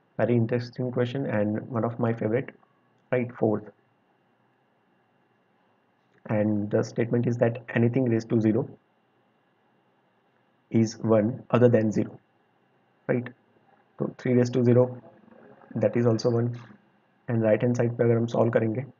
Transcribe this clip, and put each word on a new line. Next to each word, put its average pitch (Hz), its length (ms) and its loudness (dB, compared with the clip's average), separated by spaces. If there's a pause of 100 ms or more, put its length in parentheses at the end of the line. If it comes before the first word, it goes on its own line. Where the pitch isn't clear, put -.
(200)
very 117 180 2
interesting 120 560 -2
question 123 320 -2 (120)
and 107 240 -2 (140)
one 113 80 -2
of 117 140 -4
my 113 140 0 (100)
favorite, 117 280 -2 (640)
right? 120 280 -2
Fourth, 107 300 0 (2500)
and 107 480 -2
the 117 80 2
statement 120 440 -2
is 120 120 -2
that 120 240 0 (160)
anything 120 340 2
raised 113 160 -2
to 117 120 2
zero 110 280 2 (2000)
is 113 220 2 (100)
one 110 280 4 (180)
other 123 240 6
than 110 180 2
zero, - 260 -4 (880)
right? 120 240 -2 (680)
तो - 80 -4 (140)
three 127 140 -2
raised 123 200 2
to 127 100 0
zero, 123 200 6 (920)
that 107 200 0
is 120 100 2
also 113 240 0
one, 117 160 0 (800)
and 113 160 -2
right 110 200 2
hand 123 160 0
side 117 180 -2
पे 120 60 2
अगर 117 120 2
हम 117 100 0
सॉल्व 117 240 0
करेंगे, 117 340 -2 (140)